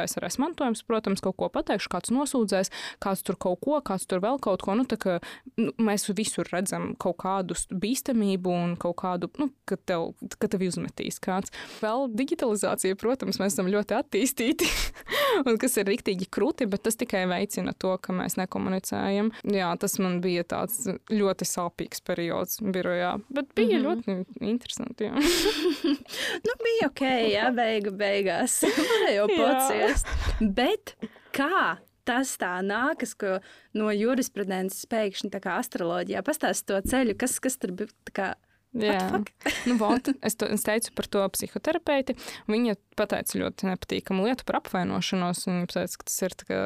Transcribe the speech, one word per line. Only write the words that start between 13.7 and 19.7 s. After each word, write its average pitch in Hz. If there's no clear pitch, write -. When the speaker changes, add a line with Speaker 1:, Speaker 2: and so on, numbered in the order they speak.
Speaker 1:
attīstīti, 277
<laughs> 494
un 226
kas 254
ir 196
riktīgi 196
krūti, 226
bet 196
tas 226
tikai 185
veicina 185
to, 185
ka -
mēs 180
nekomunicējam. 196
Jā, 190